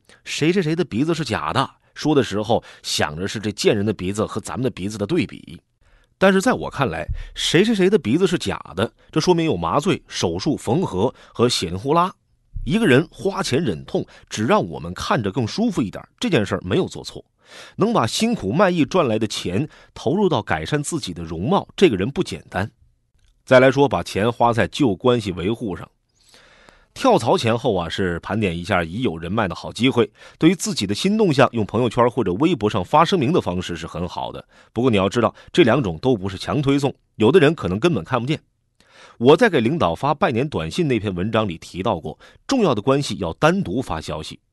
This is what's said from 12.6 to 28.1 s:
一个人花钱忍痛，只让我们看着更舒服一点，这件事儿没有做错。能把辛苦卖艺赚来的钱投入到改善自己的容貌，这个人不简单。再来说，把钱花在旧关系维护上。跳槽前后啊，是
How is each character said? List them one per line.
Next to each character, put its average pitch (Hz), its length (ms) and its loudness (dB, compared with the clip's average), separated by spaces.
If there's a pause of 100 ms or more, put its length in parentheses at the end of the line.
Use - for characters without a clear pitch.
一 175 120 0
个 233 80 2
人 139 240 6
花 196 320 -4
钱 139 200 0
忍 95 240 -4
痛， - 180 -4 (240)
只 104 160 -4
让 156 240 2
我 73 100 -10
们 82 140 -10
看 151 300 -2
着 98 100 -2
更 120 140 0
舒 220 240 -2
服 165 100 -2
一 98 100 -2
点， - 140 -12 (140)
这 247 100 -2
件 131 160 2
事 95 120 -2
儿 - 60 -4
没 98 140 -2
有 170 100 0
做 76 160 -12
错。 - 220 -16 (520)
能 202 140 0
把 147 160 2
辛 226 280 0
苦 101 180 -4
卖 185 160 4
艺 175 160 2
赚 156 240 2
来 110 100 0
的 113 80 -2
钱 101 400 -4 (280)
投 135 200 -2
入 202 140 2
到 131 140 0
改 80 220 -2
善 147 180 -4
自 - 180 -6
己 - 140 -10
的 165 100 -10
容 165 240 -6
貌， 185 260 0
这 185 140 6
个 110 80 0
人 175 140 -2
不 175 120 -2
简 - 280 -10
单。 101 200 -4 (760)
再 131 120 8
来 131 120 8
说， 135 180 4
把 90 140 -2
钱 104 280 -2
花 117 220 2
在 107 160 0
旧 123 260 0
关 123 240 2
系 98 140 -4
维 87 180 -4
护 113 240 -6
上。 - 160 -14 (1000)
跳 240 260 2
槽 143 200 2
前 117 180 2
后 117 180 -2
啊， 85 140 -2
是 87 320 -2